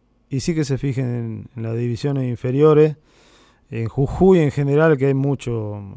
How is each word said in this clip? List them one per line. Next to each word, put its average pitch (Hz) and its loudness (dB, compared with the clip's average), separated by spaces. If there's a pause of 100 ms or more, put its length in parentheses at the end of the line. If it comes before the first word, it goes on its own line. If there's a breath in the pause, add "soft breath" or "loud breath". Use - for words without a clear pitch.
(280)
y 135 -6
sí 175 -4
que 156 -2
se 135 -2
fijen 131 -4
en, 117 -8
en 113 -10
las 117 -6
divisiones 127 -4
inferiores, 147 4 (760 soft breath)
en 113 -6
Jujuy 180 2
en 143 2
general, 147 2
que 131 0
hay 139 2
mucho, 113 -6